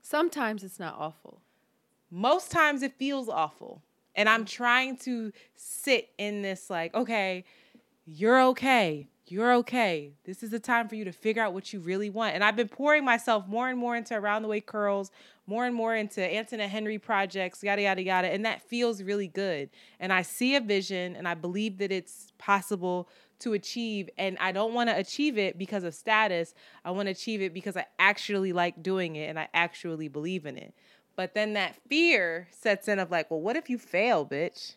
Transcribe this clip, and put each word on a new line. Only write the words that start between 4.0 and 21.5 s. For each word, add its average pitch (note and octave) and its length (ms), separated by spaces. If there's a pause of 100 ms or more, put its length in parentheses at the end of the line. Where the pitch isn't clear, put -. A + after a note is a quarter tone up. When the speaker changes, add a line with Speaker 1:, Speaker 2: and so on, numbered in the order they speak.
Speaker 2:
And G#3 140
I'm A3 160
trying B3 540
to A3+ 340 (220)
sit - 640
in G#3 240
this, F#3+ 260
like, E3+ 260
"Okay, G3 500 (600)
you're G#3+ 440
okay. A3 600 (200)
You're A3+ 260
okay. G3 580 (120)
This - 180
is A3 80
the A3+ 100
time A#3 280
for A3 80
you G#3+ 80
to F#3 80
figure A3 300
out G3 120
what F#3+ 180
you G3+ 80
really F#3+ 300
want." G#3 240
And F#3+ 100
I've G#3 120
been A3+ 120
pouring D4 380
myself A3+ 400
more A#3 240
and B3+ 80
more A#3+ 180
into A#3 180
Around G#3 280
the A3 60
Way G#3+ 120
Curls, G3+ 500 (360)
more A3 180
and B3 100
more A3+ 220
into G#3+ 260
Antoinette G#3+ 460
Henry G#3+ 300
projects, F#3+ 640
yada, G3+ 200
yada, F#3+ 200
yada. F#3 260
And G3 160
that - 160
feels A#3 420
really G3 260
good. D#3+ 420 (280)
And - 140
I F#3 80
see B3 360
a C#4 40
vision, F#3+ 560
and F3+ 100
I F3 60
believe F#3 460